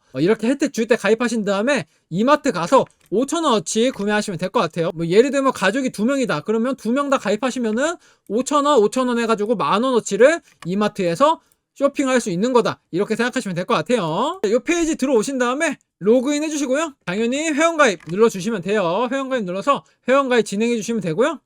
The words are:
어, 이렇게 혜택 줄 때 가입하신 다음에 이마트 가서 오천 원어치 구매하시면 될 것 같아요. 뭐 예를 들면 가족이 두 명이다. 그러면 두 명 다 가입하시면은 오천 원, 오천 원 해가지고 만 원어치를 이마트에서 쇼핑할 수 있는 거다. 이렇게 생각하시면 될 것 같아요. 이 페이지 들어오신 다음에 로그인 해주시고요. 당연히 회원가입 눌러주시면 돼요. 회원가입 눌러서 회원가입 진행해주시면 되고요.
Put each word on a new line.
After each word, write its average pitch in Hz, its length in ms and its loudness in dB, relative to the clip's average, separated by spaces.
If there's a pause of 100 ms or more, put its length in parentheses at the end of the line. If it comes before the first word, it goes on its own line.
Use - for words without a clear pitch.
(120)
어, 131 80 -4
이렇게 214 280 2
혜택 285 260 -2
줄 226 120 -2
때 226 100 4
가입하신 220 500 0
다음에 208 400 0 (240)
이마트 262 420 2
가서 175 320 2 (260)
오천 269 340 0
원어치 233 480 0
구매하시면 208 440 -4
될 180 140 -6
것 247 100 0
같아요. 170 320 -2
뭐 170 140 -6
예를 220 240 4
들면 269 240 0
가족이 240 340 0
두 202 160 -6
명이다. 240 380 0
그러면 226 340 -2
두 220 160 -4
명 285 160 -2
다 269 80 2
가입하시면은 233 800 -2 (340)
오천 269 380 0
원, 294 120 6
오천 233 300 2
원 233 100 -2
해가지고 220 380 0
만 175 260 0
원어치를 254 600 4 (240)
이마트에서 202 760 0 (340)
쇼핑할 269 460 0
수 220 100 -6
있는 202 220 -2
거다. 196 280 0 (100)
이렇게 202 240 -2
생각하시면 226 400 -4
될 180 100 -4
것 240 100 -2
같아요. 214 720 -2
이 214 200 2
페이지 330 320 0
들어오신 254 420 0
다음에 262 400 -2 (220)
로그인 262 420 2
해주시고요. 294 520 -4 (120)
당연히 240 460 -2
회원가입 294 560 2
눌러주시면 202 540 0
돼요. 196 500 -2
회원가입 262 320 -4
눌러서 190 400 -2 (240)
회원가입 247 360 2
진행해주시면 226 580 -2
되고요. 208 440 0